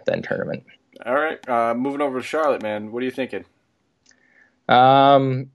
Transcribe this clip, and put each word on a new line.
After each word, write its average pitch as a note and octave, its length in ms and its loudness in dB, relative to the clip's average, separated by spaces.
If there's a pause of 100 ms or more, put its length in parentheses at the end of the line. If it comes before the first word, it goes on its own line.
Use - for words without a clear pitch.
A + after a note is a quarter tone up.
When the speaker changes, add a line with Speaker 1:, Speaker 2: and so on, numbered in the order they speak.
Speaker 1:
than F2 160 -2
tournament. - 420 -8 (400)
Speaker 2:
All A#2+ 100 -4
right, D3+ 340 -4
uh, A#2 260 0
moving C#3 260 -4
over C3 200 -2
to A#2 40 -10
Charlotte, C#3+ 380 -2
man. G#2+ 280 -6
What A#2+ 120 -6
are - 20 -4
you B2+ 60 -4
thinking? A2+ 340 -8 (1200)
Speaker 1:
Um, C3+ 880 4